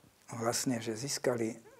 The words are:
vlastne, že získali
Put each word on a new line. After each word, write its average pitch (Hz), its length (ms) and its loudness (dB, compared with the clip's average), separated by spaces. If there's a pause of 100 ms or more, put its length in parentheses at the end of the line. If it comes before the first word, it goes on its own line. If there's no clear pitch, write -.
(400)
vlastne, 117 420 2
že 110 160 -2
získali 120 640 0 (200)